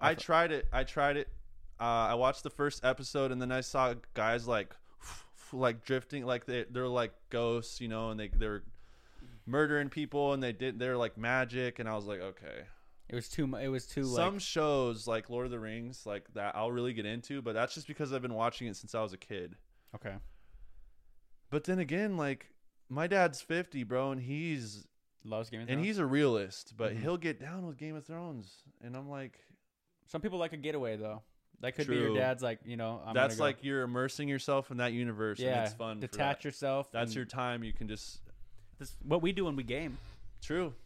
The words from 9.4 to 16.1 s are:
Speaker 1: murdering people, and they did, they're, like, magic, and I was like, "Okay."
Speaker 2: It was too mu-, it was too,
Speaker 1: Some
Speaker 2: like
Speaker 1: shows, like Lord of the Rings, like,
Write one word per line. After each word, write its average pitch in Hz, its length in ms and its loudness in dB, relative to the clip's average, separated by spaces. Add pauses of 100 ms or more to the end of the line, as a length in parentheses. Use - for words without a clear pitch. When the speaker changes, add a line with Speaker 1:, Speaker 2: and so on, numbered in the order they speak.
Speaker 1:
murdering 147 420 4
people, 143 440 2
and 135 80 2
they 123 120 0
did, 113 260 -2
they're, 127 180 2
like, 117 220 0
magic, 123 600 0
and 113 80 -4
I 110 80 0
was 104 100 -2
like, 101 140 -4
"Okay." 87 460 -10 (420)
Speaker 2:
It 120 80 -4
was 120 120 -4
too 147 200 0
mu-, 131 100 -2
it 135 100 -2
was 131 180 -2
too, 139 180 -2
Speaker 1:
Some 170 300 2
Speaker 2:
like 196 60 -4
Speaker 1:
shows, 135 680 2
like 113 200 0
Lord 123 160 -2
of 127 60 -4
the 120 100 -6
Rings, 117 460 -8
like, 101 280 -6